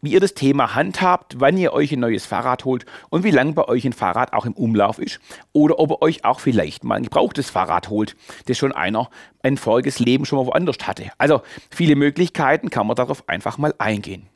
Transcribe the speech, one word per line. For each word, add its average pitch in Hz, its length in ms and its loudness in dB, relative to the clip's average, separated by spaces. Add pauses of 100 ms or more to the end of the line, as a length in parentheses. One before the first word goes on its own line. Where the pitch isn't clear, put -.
wie 143 120 -4
ihr 185 80 6
das 190 120 0
Thema 135 420 2
handhabt, 180 640 -2
wann 147 160 4
ihr 180 160 0
euch 143 180 0
ein 139 80 -2
neues 113 260 -2
Fahrrad 123 380 -2
holt 127 220 -4 (240)
und 175 160 -2
wie 214 60 4
lange 143 200 4
bei 151 160 0
euch 123 160 0
ein 120 80 0
Fahrrad 113 400 -2
auch 110 140 -2
im 117 80 -6
Umlauf 110 440 0
ist - 220 -10 (320)
oder 151 260 4
ob 151 140 2
ihr - 100 -2
euch 156 220 0
auch 127 160 0
vielleicht 95 460 0
mal - 100 0
ein 113 80 -2
gebrauchtes - 460 0
Fahrrad 87 400 -2
holt, 107 260 -2 (300)
das 127 120 -2
schon 139 140 0
einer 107 380 -2 (340)
ein 131 140 2
voriges 127 420 0
Leben 123 240 4
schon 135 160 -2
mal 127 60 0
woanders 160 380 0
hatte. - 340 -8
Also 151 240 2 (280)
viele 151 280 4
Möglichkeiten, 151 720 0
kann 104 180 -2
man 113 80 0
darauf 127 320 -4
einfach 101 300 -6
mal 147 200 -2
eingehen. 101 580 -6